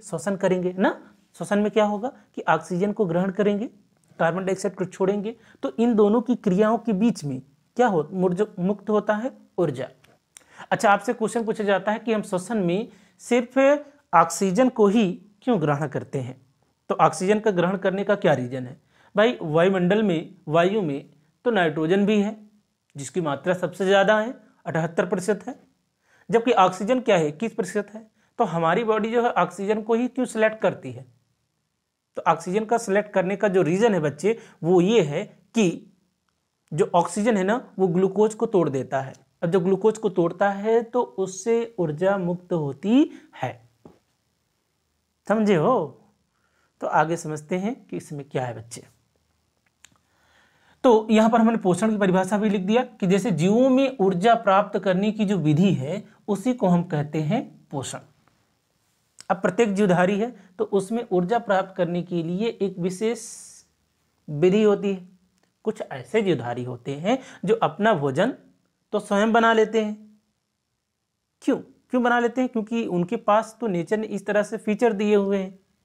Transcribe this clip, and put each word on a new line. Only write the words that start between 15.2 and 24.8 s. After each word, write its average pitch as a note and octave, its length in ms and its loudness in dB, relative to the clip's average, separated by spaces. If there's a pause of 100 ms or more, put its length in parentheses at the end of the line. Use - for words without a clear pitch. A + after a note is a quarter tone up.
क्यों A#3 180 0
ग्रहण D3 280 -2
करते C3+ 320 -8
हैं? B2 160 -12 (540)
तो G3 60 -4
ऑक्सीजन F#3 440 2
का A3 100 0
ग्रहण F3+ 260 0
करने F#3+ 280 -2
का G#3 120 2
क्या F#3 180 2
रीज़न B2+ 320 -6
है B2+ 100 -16 (380)
भाई? A3+ 280 2
वायुमंडल F3+ 600 2
में, F3 320 -2 (140)
वायु F3+ 340 2
में D3 280 -6 (340)
तो B3 60 0
नाइट्रोजन F3 560 2
भी G#3 140 2
है G#3 160 -4 (600)
जिसकी C#3+ 240 -8
मात्रा D#3+ 340 -2
सबसे F3+ 320 -4
ज़्यादा G3 340 4
है, A#3 140 -6 (320)
अठहत्तर E3 400 -2